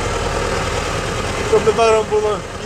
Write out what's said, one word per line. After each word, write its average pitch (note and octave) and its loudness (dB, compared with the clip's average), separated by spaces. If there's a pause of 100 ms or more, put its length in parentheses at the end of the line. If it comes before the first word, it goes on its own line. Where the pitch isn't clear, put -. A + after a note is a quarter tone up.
(1500)
Щоб G#3+ 4
не A3 4
даром A3 4
було G#3+ 2 (280)